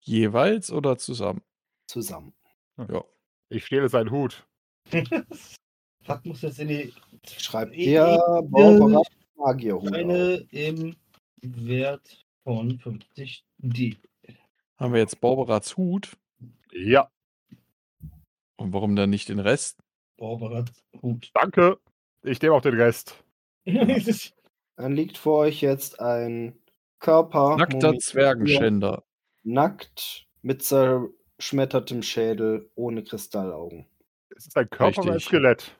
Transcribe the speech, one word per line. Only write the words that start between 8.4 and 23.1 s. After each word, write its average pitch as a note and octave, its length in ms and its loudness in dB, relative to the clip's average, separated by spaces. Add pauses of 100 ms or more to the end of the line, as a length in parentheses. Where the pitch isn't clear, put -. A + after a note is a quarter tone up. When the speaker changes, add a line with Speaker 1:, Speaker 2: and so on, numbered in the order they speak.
Speaker 2:
Baubereich G#3 580 8 (300)
Magierhut B2+ 480 -2
auf. G2 40 -4
Speaker 4:
Steine F3+ 600 -2
im D#3+ 460 -8 (460)
Wert B2+ 840 -8 (180)
von A#2+ 360 -6
fünfzig - 680 -16 (140)
D. A#2+ 380 -4 (840)
Speaker 1:
Haben B2 140 -2
wir A#2 80 4
jetzt - 200 -2
Bauberats A#2+ 560 -2
Hut? F#3 400 -4 (560)
Speaker 3:
Ja. A#2 380 2 (1500)
Speaker 1:
Und G2 160 -8
warum G2+ 240 -2
dann G2+ 140 2
nicht G2+ 180 -4
den G#2 120 -6
Rest? A2 380 -2 (380)
Speaker 4:
Boah, A2+ 200 -10
aber A2 120 -10 (160)
das - 180 -16 (200)
Hut. A#2+ 320 -8
Speaker 3:
Danke. F3 440 4 (440)
Ich C3 180 -6
nehme D#3 140 4
auch C3 80 4
den C3+ 180 2
Rest. - 420 2 (440)